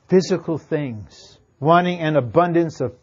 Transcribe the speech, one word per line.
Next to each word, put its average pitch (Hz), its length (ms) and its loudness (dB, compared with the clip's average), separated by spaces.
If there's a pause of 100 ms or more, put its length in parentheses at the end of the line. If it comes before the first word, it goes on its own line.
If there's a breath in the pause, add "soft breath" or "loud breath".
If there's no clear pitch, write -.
physical 175 500 0
things, 123 800 -10 (200)
wanting 175 420 2
an 156 160 -2
abundance 165 680 0
of 123 200 -6